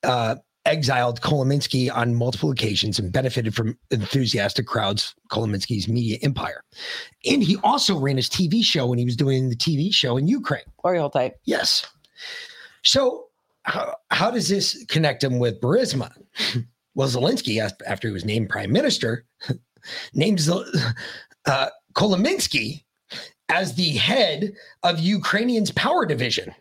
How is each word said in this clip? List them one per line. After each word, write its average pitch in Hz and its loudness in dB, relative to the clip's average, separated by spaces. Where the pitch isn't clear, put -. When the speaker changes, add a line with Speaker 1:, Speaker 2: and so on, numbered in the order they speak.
Speaker 1:
uh, 120 0
exiled 127 2
Kolominsky 135 2
on 120 2
multiple 123 0
occasions 107 -2
and 90 -4
benefited 123 0
from 110 -2
enthusiastic 113 0
crowds, 107 -2
Kolominsky's 101 -2
media 117 0
empire. - -4
And 269 4
he 151 2
also 208 2
ran 139 0
his 123 -2
T 185 0
V 214 2
show 135 2
when 123 2
he 120 2
was 123 0
doing 131 2
the 120 -2
T 156 0
V 165 0
show 123 2
in 143 2
Ukraine. 214 0
Speaker 2:
Glory 175 2
hole 143 0
tight. 127 0
Speaker 1:
Yes. - 0
So 262 2
how, - -4
how 202 2
does 208 -2
this 196 0
connect 147 2
him 123 0
with 117 0
Burisma? 143 0
<laughs> 120 -2
Well, 135 0
Zelensky, 127 0
as-, 107 -2
after 196 -4
he 101 -2
was 92 -6
named 107 0
prime 101 -4
minister, 170 0
<laughs> - -10
named 180 2
Zel-, 170 0
uh, 135 2
Kolominsky 185 0
as 160 0
the 170 0
head 185 0
of 170 2
Ukrainians' 208 2
power 311 2
division 123 -2